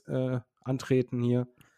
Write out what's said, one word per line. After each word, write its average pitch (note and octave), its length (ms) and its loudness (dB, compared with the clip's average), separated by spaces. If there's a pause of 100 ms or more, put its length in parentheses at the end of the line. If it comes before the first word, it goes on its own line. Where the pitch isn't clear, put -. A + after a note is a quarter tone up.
äh, B2+ 320 -2 (220)
antreten B2+ 600 -2
hier. B2 260 2 (300)